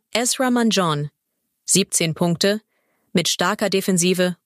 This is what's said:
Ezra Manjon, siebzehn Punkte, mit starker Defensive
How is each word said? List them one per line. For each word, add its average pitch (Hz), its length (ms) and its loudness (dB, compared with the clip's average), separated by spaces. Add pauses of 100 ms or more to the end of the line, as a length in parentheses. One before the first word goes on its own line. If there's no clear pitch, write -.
(140)
Ezra 247 380 0
Manjon, 180 580 0 (560)
siebzehn 170 480 0
Punkte, 190 460 0 (540)
mit 170 160 0
starker 196 400 -2
Defensive 180 680 0 (100)